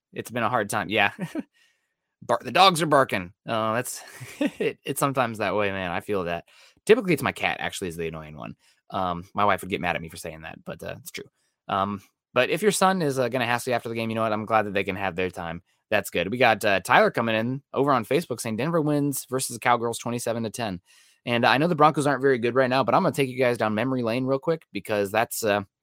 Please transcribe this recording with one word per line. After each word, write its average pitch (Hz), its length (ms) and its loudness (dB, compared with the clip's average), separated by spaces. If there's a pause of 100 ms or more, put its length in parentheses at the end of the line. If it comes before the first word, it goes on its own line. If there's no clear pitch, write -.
(120)
it's 117 200 -10
been 117 120 -2
a 107 60 2
hard 107 200 0
time. 104 200 -2
Yeah. 104 280 4
<laughs> - 1040 -14
Bar-, - 200 0
the 120 100 -8
dogs 175 300 6
are 170 60 0
barking. 123 460 2 (140)
Oh, 110 280 0
that's, - 260 -6 (200)
<laughs> - 180 -16 (200)
it, 175 240 -2
it's 147 160 -6
sometimes 127 380 0
that 98 180 -2
way, 101 160 0
man. 95 200 -4
I 95 100 -4
feel 98 240 -2
that. 85 200 -4 (400)
Typically, 202 280 4
it's 139 100 -2
my 101 80 0
cat, 90 280 -2
actually, 87 300 -6
is 82 80 -10
the 82 100 -4
annoying 78 300 -12
one. 57 180 -14 (340)
Um, 90 440 -4
my 101 120 0
wife 98 160 2
would 92 80 -12
get 92 120 -4
mad 85 140 0
at 71 60 -4
me 82 80 -12
for 87 80 -16
saying 80 240 -12
that, 80 240 -14
but, - 160 -12
uh, 87 180 -10
it's - 120 -18
true. - 140 -14 (420)
Um, 101 340 -2 (320)
but 123 160 2
if 160 120 -2
your 208 100 2
son 190 300 2
is, 135 180 -2
uh, 123 80 2
gonna 120 180 -2
hassle 120 260 -2
you 120 40 2
after 117 140 -4
the 113 60 -6
game, 113 140 -4
you 110 60 -4
know 113 60 -2
what? 113 100 0
I'm 107 140 -4
glad 110 200 2
that 104 80 -6
they 98 120 0
can 92 100 -4
have 95 200 -4
their 92 140 -2
time. 85 320 -10 (280)
That's 101 200 0
good. 92 220 -2
We 123 60 -4
got, 113 280 4
uh, 98 140 4
Tyler 160 320 4
coming 113 240 0
in 123 260 -2 (120)
over 139 180 2
on 123 140 2
Facebook 139 340 -2
saying, 113 160 -4
"Denver 160 260 0
wins 143 480 0
versus 127 260 -4
the 117 40 -10
Cowgirls 117 400 2
twenty-seven 117 440 -4
to 110 60 -4
ten." 101 320 -6 (440)
And 120 200 2
I 117 120 6
know 151 100 2
the 175 80 2
Broncos 151 320 4
aren't 131 140 0
very 135 180 4
good 117 160 0
right 131 140 4
now, 131 160 2
but 117 100 2
I'm 180 80 4
gonna 151 100 0
take 139 160 0
you 127 80 -10
guys 123 200 2
down 107 180 0
memory 127 260 -2
lane 120 240 -2
real 135 140 0
quick, 165 320 -4
because 101 400 -2
that's, 110 320 0
uh, 104 200 2 (200)